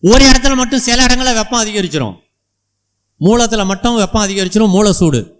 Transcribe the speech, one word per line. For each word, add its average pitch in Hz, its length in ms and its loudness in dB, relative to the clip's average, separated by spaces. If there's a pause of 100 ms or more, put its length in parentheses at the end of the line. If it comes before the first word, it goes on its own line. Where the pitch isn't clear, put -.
ஒரு 240 260 6
இடத்துல 262 320 4
மட்டும், 247 260 -2
சில 240 200 0
இடங்கள்ல 247 340 0
வெப்பம் 226 220 -4
அதிகரிச்சிரும். 156 540 -6 (1040)
மூலத்துல 220 500 0
மட்டும் 226 300 -2
வெப்பம் 208 240 -2
அதிகரிச்சிரும், 196 520 -2
மூல 202 220 2
சூடு. 147 220 0 (180)